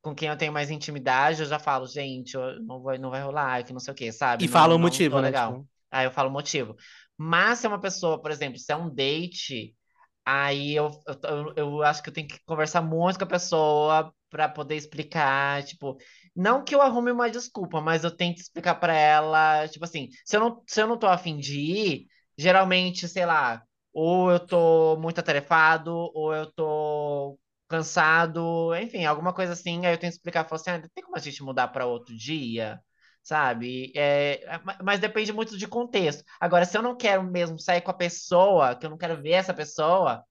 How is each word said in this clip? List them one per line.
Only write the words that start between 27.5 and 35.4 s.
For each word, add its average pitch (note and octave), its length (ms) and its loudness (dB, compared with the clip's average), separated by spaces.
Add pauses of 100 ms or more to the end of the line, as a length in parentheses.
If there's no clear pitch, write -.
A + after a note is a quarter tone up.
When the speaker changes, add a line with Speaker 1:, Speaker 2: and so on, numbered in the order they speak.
Speaker 1:
cansado, E3 1080 2
enfim, G#3 280 -6
alguma D3+ 300 0
coisa F3+ 200 -4
assim, F3 320 -6
aí E3+ 80 4
eu E3+ 40 -2
tenho F3 140 -6
que E3+ 60 -16
explicar, E3+ 260 -4
falar D#3+ 160 -6
assim, - 100 -8
"Ah, E3+ 120 -6 (120)
tem F#4 100 -16
como F4+ 120 -12
a D#3+ 40 -6
gente C#3+ 220 -12
mudar C3 260 -2
pra B2+ 180 -4
outro A#2+ 300 -6
dia?" A2+ 640 -8 (420)
Sabe? B2+ 760 -4
É, C#3+ 480 0
é, E3 140 -12
ma-, F#3+ 240 -12
mas G3 180 0
depende G#3+ 320 -2
muito A3 240 -6